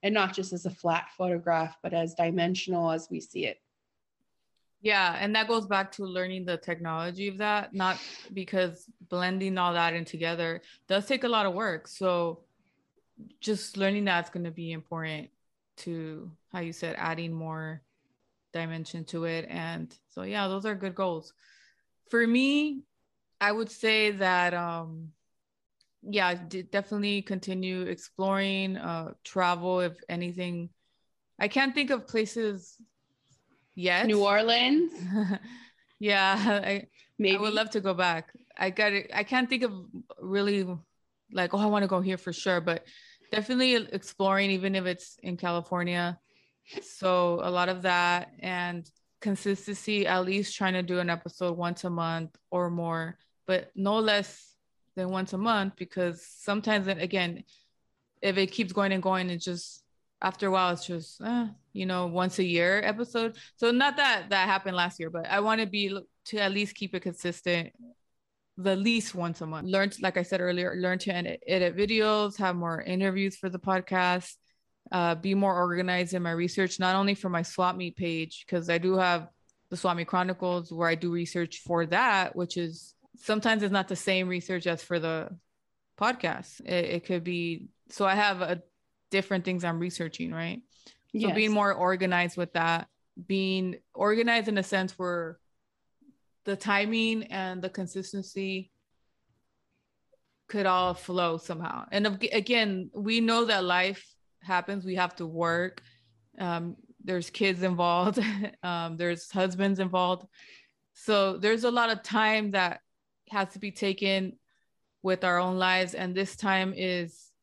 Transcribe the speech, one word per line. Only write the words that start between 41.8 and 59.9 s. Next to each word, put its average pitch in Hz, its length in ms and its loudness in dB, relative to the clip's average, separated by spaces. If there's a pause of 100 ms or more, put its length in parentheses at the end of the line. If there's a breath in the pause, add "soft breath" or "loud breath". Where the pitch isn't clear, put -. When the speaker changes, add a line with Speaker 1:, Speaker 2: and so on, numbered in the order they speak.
Speaker 2:
go 185 140 2
here 190 160 0
for 175 160 -8
sure," 180 280 0
but 165 240 -2 (460 loud breath)
definitely 247 440 2
exploring, 196 760 0
even 190 240 0
if 190 120 0
it's 180 360 -6
in 175 140 -6
California. 175 840 -2 (640 loud breath)
So 180 600 2
a 180 80 0
lot 180 180 2
of 185 140 -2
that, 175 580 2
and 175 500 -4 (300)
consistency, 202 840 -2
at 185 180 4
least 196 320 -2
trying 190 160 2
to 185 100 0
do 180 160 -2
an 175 120 0
episode 170 480 -4
once 175 260 -4
a 180 60 -2
month 165 440 -4 (160)
or 180 200 0
more, 165 480 -4 (280 soft breath)
but 185 280 0
no 202 240 2
less 208 560 0 (420)
than 185 140 -2
once 190 240 -4
a 185 40 -4
month, 202 380 0
because 175 500 -4
sometimes, 208 600 -2
then 190 120 -2
again, 175 460 -2 (800 soft breath)
if 190 160 0
it 190 140 2
keeps 190 200 -2
going 196 200 2
and 190 100 0
going, 185 260 0
it 175 140 -6
just, - 420 -8 (380)